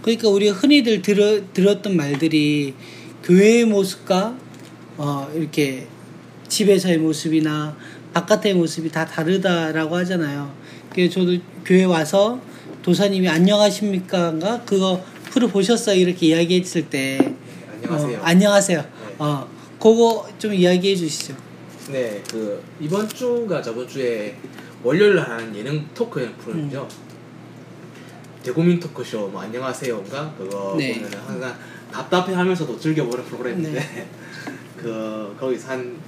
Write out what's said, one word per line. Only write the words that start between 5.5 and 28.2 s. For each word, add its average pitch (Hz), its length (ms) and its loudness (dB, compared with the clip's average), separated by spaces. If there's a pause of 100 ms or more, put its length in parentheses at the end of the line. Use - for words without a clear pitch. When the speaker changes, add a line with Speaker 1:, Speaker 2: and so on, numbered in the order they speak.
Speaker 1:
집에서의 185 500 4
모습이나 156 800 -2 (380)
바깥의 196 400 2
모습이 165 360 0
다 160 140 -2
다르다라고 165 920 0
하잖아요. 151 560 -2 (400)
그래서 180 220 2
저도 180 220 2 (280)
교회 185 200 6
와서 196 560 2 (420)
도사님이 185 460 2
"안녕하십니까?"인가? 190 1400 2
"그거 190 400 0 (260)
프로 247 180 2
보셨어요?" 196 520 2
이렇게 180 260 2
이야기했을 170 640 2
때, 135 320 -4
Speaker 2:
네, 131 160 0 (460)
안녕하세요. 147 360 -4
Speaker 1:
어, - 40 -10
안녕하세요. 196 580 4
Speaker 2:
네. - 380 -16
Speaker 1:
어, 147 300 -4 (300)
그거 226 480 4 (120)
좀 214 160 -4
이야기해 180 420 4
주시죠. 151 380 -6 (560)
Speaker 2:
네, 117 400 -6
그 104 320 -6 (180)
이번 196 280 -2
주가 233 520 -4
저번 120 260 -8
주에 117 500 -6 (460)
월요일 180 360 4
하는 113 360 -6
예능 143 300 -6 (100)
토크 143 440 -6
프로그램이죠. 139 520 -8
Speaker 1:
음. - 160 -20 (1400)